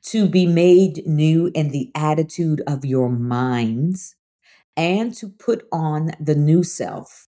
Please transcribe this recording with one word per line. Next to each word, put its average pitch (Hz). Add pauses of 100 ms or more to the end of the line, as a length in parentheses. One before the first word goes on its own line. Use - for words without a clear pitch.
to 214
be 180
made 175
new 160
in 151
the 135
attitude 156
of 139
your 131
minds, 123 (600)
and 196
to 202
put -
on 156 (100)
the 151
new 151
self -